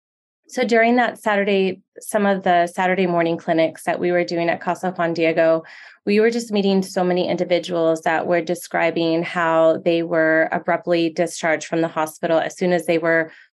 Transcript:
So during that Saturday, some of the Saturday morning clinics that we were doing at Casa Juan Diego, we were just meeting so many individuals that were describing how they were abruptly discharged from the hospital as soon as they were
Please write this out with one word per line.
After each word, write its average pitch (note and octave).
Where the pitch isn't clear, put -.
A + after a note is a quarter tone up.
So B3+
during A3+
that A#3+
Saturday, G3
some G#3
of F#3+
the F3
Saturday F#3
morning E3+
clinics D#3+
that -
we F3
were F3
doing E3+
at -
Casa F3+
Juan E3+
Diego, E3
we G#3
were A3+
just A#3
meeting G3
so F#3+
many F3+
individuals E3+
that D#3+
were F3
describing E3+
how E3
they E3+
were D#3+
abruptly E3+
discharged E3
from E3
the E3
hospital E3
as -
soon F3+
as E3
they E3+
were E3